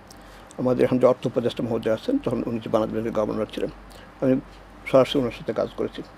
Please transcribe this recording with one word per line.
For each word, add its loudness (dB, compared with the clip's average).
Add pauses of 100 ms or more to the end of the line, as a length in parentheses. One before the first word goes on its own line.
(580)
আমাদের 2
এখন 2
যে 6
অর্থ 2
উপদেষ্টা -2
মহোদয় 0
আছেন, -2
তখন -2
উনি -4
যে -10
বাংলাদেশ 2
ব্যাংকের -2
গভর্নর -2
ছিলেন, -4 (520)
আমি 4 (520)
সরাসরি 4
ওনার -2
সাথে -6
কাজ 0 (100)
করেছি। -6 (140)